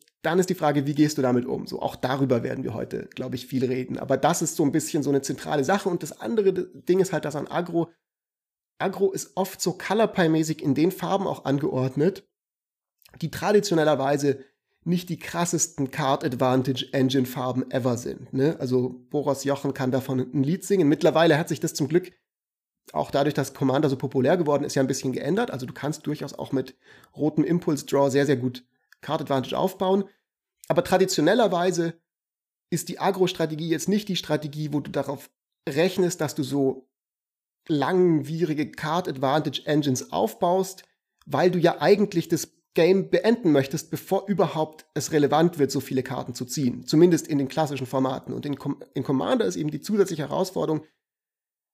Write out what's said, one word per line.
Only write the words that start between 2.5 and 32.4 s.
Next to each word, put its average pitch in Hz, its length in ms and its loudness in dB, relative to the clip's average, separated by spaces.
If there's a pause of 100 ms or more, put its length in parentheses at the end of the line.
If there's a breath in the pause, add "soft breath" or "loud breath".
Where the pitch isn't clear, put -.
wir 123 100 -6
heute, 120 420 -8
glaub 123 200 -8
ich, 123 120 -8
viel 131 180 -2
reden. 127 340 -4
Aber 131 180 -2
das 156 260 2
ist 160 140 -4
so 165 80 2
ein 143 80 2
bisschen 151 300 0
so 135 80 0
eine 139 120 2
zentrale 147 420 -2
Sache. 196 240 0
Und 180 160 -2
das - 160 -12
andere 220 320 2
D-, 180 200 -2
Ding - 280 2
ist 180 120 2
halt, 151 120 -2
dass 151 120 -4
an 143 120 -6
Aggro, 170 420 -2 (880 loud breath)
Aggro 190 340 0
ist - 240 -8
oft 190 240 -4
so 175 120 -2
Colorpie-mäßig 160 920 0
in 143 120 2
den 160 180 2
Farben 190 340 -2
auch - 180 -6
angeordnet, 147 840 0 (920)
die 160 100 -4
traditionellerweise 147 1080 2 (460 loud breath)
nicht 175 240 -2
die 156 100 -6
krassesten 170 720 -4
Card 143 320 0
Advantage 131 680 0
Engine 131 340 2
Farben 127 460 -4
ever 123 240 0
sind, - 360 -10
ne? 139 280 2
Also 127 500 -2
Boros 143 320 -2
Jochen 139 320 -2
kann 127 160 -2
davon 131 300 -2
ein 131 240 0
Lied 175 200 -2
singen. 185 240 4
Mittlerweile 156 500 4
hat 170 100 -2
sich 156 100 -4
das - 160 -4
zum 147 140 -2
Glück 175 240 0 (800)
auch - 180 -2
dadurch, 143 240 0
dass 139 180 -2
Commander 139 360 2
so 135 80 0
populär 139 400 2
geworden 147 260 0
ist, 147 140 -4
ja 139 60 2
ein 135 40 2
bisschen 131 260 -2
geändert. 156 380 -2
Also 123 160 -8
du - 80 -12
kannst - 320 -6
durchaus 147 280 -6
auch - 180 -10
mit 131 240 -4 (400 soft breath)
rotem 151 260 0
Impulse 160 440 0
Draw 139 240 2
sehr, 139 160 2
sehr 143 100 2
gut 123 280 -4 (360)
Card 156 220 -4
Advantage 131 360 -2
aufbauen. 190 460 0 (640 loud breath)
Aber 165 160 2
traditionellerweise 180 1120 2 (760)